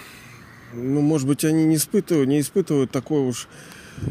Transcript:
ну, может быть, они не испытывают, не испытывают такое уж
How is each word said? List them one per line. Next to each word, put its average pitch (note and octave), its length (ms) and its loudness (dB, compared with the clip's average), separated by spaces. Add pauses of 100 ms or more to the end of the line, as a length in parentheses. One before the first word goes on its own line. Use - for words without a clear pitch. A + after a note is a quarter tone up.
(760)
ну, C3+ 260 0
может D3 260 2
быть, C#3+ 160 0
они D#3+ 220 2
не D#3+ 120 4
испытывают, D3+ 520 2
не D3 100 4
испытывают C#3+ 520 0
такое C#3+ 300 -2
уж B2+ 260 -4 (640)